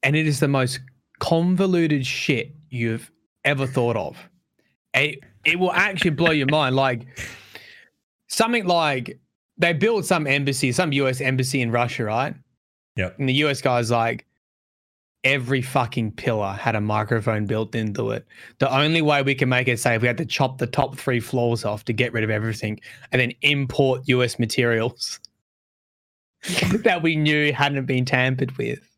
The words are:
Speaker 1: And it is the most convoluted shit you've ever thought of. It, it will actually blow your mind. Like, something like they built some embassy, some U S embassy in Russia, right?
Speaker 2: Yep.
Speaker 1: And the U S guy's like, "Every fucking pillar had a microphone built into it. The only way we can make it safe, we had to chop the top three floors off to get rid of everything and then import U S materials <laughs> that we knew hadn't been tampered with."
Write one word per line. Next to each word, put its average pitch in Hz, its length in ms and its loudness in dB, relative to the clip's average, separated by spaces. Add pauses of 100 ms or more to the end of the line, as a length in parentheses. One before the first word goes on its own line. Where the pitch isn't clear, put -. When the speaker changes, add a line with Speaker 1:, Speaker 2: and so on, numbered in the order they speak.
Speaker 1:
And 139 120 2
it 156 100 2
is 143 140 0
the 151 80 2
most 135 320 0 (400)
convoluted 170 840 2
shit - 480 -2 (160)
you've 117 420 -4 (320)
ever 135 240 0
thought 120 300 0
of. 85 200 -6 (760)
It, 147 260 0 (240)
it 170 160 2
will 180 140 2
actually 190 380 2
blow 165 200 2
your 143 160 2
mind. 139 300 2
Like, 127 280 0 (1200)
something 226 380 0
like 151 540 0 (380)
they 170 160 2
built 202 320 2
some 160 220 0
embassy, 135 440 0
some 151 220 0
U 135 160 2
S 127 100 -2
embassy 131 420 0
in 113 100 0
Russia, 120 340 0
right? 113 280 -2 (600)
Speaker 2:
Yep. 90 240 -4
Speaker 1:
And 135 80 0
the 131 80 2
U 147 140 2
S 139 120 -2
guy's 120 300 2
like, 113 340 0 (960)
"Every 131 380 0
fucking 120 520 -2
pillar 107 400 -2
had 110 220 -4
a 104 60 0
microphone 107 640 0
built 110 300 -4
into 110 360 -4
it. - 140 -8 (340)
The 131 140 0
only 156 280 2
way 151 220 4
we 135 120 2
can 131 140 2
make 127 180 2
it 120 120 0
safe, 117 220 2
we 123 60 2
had 120 100 0
to 165 80 -4
chop 131 340 -2
the 123 80 -2
top 135 300 -2
three 123 220 -2
floors 117 460 -2
off 104 200 -6
to 117 80 -4
get 117 200 -2
rid 113 100 0
of 107 60 -2
everything 107 500 -4 (320)
and 127 100 2
then 123 200 -2
import 135 640 0
U 123 180 2
S 117 160 -4
materials 117 800 -2 (1200)
<laughs> 180 400 0
that 180 180 4
we 160 140 2
knew 151 380 2
hadn't 143 320 0
been 127 200 0
tampered 127 520 0
with." - 220 -4 (180)